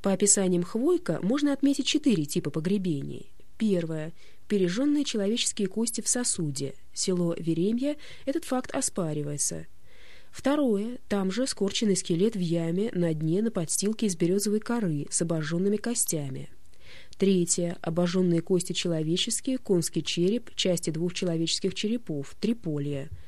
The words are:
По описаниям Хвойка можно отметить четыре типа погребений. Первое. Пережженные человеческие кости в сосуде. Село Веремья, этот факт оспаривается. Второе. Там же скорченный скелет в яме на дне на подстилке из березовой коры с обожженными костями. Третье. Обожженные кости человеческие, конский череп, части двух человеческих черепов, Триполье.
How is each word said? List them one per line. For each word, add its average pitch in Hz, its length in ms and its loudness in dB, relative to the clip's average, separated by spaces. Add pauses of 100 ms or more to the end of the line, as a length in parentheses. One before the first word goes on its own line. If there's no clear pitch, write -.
По 196 100 2
описаниям 185 520 4
Хвойка 269 580 0
можно 285 300 2
отметить 277 340 2
четыре 220 380 4
типа 151 260 -2
погребений. 160 800 -2 (300)
Первое. 165 540 0 (360)
Пережженные 233 560 4
человеческие 208 640 0
кости 220 320 0
в - 80 -2
сосуде. 143 640 -2 (180)
Село 175 460 0
Веремья, 214 580 2 (300)
этот 320 180 -2
факт 254 300 -4
оспаривается. 156 920 -2 (680)
Второе. 247 680 2 (100)
Там 190 220 0
же 240 160 0
скорченный 196 480 2
скелет 180 400 2
в 190 60 -4
яме 170 520 0
на 170 220 2
дне 160 260 2
на 226 120 0
подстилке 202 540 0
из 180 100 0
березовой 202 420 2
коры 202 520 -2
с - 120 0
обожженными 170 540 0
костями. 147 720 -4 (680)
Третье. 180 640 4
Обожженные 175 580 2
кости 180 320 0
человеческие, 175 840 0
конский 170 440 0
череп, 185 540 0
части 175 340 0
двух 170 240 -2
человеческих 170 600 0
черепов, 208 680 -4
Триполье. 147 680 -2 (180)